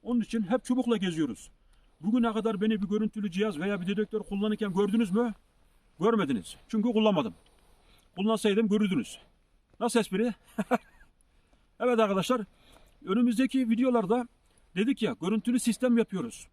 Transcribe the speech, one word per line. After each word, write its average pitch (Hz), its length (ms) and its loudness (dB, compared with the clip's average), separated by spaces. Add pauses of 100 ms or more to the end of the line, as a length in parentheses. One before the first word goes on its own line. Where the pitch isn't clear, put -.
Onun 240 180 0
için 226 220 -2
hep 196 220 0
çubukla 247 320 0
geziyoruz. 160 540 -4 (500)
Bugüne 226 320 2
kadar 214 280 -2
beni 214 220 0
bir 202 60 -6
görüntülü 214 420 -2
cihaz 190 280 -2
veya 196 220 -2
bir 175 60 -6
dedektör 208 340 -2
kullanırken 208 520 -2
gördünüz 202 380 2
mü? 226 240 0 (680)
Görmediniz. 226 560 0 (120)
Çünkü 220 240 -2
kullanmadım. 214 420 2 (840)
Kullansaydım 214 520 2
görürdünüz. 190 500 0 (640)
Nasıl 233 200 0
espri? 208 380 -2
<laughs> - 360 -4 (1040)
Evet 240 180 2
arkadaşlar, 214 420 2 (680)
önümüzdeki 240 640 0
videolarda 233 580 2 (480)
dedik 220 260 0
ya, 170 180 -2
görüntülü 220 400 0
sistem 240 380 2
yapıyoruz. 220 540 -4